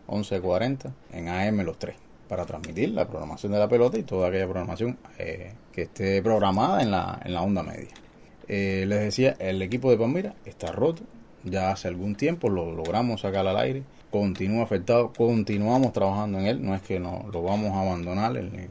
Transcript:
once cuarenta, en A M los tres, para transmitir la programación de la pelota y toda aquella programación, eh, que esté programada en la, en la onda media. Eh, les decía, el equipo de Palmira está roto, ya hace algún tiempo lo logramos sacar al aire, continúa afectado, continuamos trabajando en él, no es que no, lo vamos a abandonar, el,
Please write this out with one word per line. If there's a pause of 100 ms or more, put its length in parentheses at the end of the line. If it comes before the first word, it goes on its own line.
once
cuarenta, (180)
en
A
M
los
tres, (340)
para
transmitir
la
programación
de
la
pelota
y
toda
aquella
programación, (180)
eh, (200)
que
esté
programada
en
la,
en
la
onda
media. (580)
Eh,
les
decía,
el
equipo
de
Palmira
está
roto, (400)
ya
hace
algún
tiempo
lo
logramos
sacar
al
aire, (260)
continúa
afectado,
continuamos
trabajando
en
él,
no
es
que
no,
lo
vamos
a
abandonar,
el,